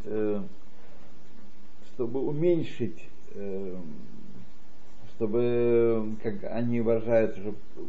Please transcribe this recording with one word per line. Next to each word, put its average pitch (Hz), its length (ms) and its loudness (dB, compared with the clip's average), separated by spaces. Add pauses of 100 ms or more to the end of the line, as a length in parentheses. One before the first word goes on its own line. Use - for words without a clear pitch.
э, 107 360 0 (1500)
чтобы 123 320 0
уменьшить, 147 840 0 (300)
э, 98 400 -2 (1400)
чтобы, 117 1080 2
как 101 220 -2
они 120 360 0
выражаются, 113 600 4
чтобы, 104 160 -2 (320)